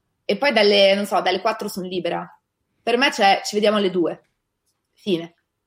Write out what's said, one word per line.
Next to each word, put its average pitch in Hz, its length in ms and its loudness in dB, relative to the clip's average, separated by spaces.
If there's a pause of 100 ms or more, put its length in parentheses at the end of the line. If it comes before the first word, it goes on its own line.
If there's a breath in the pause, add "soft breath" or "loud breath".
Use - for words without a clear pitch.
(240)
e 208 140 -2
poi 277 140 0
dalle, 202 420 4
non 202 120 -2
so, 185 140 -2
dalle 185 200 -2
quattro 220 280 -4
sono 185 180 -10
libera. 175 400 -6 (560)
Per 233 140 0
me 277 140 2
c'è 196 340 2
"Ci - 100 -8
vediamo 208 220 2
alle 202 140 0
due", 170 320 -2 (720)
fine. 165 420 -6 (320)